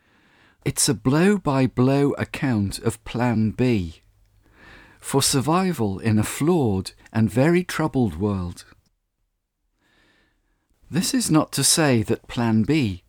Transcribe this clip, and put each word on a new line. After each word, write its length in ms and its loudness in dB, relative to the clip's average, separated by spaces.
It's 200 -2
a 60 2
blow-by-blow 1300 2
account 640 -2
of 260 -4
Plan 460 0
B, 500 -2
for 220 -2
survival 760 0
in 200 0
a 60 2
flawed 680 0
and 200 0
very 340 2
troubled 520 -2
world. 500 -6
This 240 -2
is 160 -2
not 220 2
to 120 -2
say 380 2
that 260 -4
Plan 360 0
B 440 0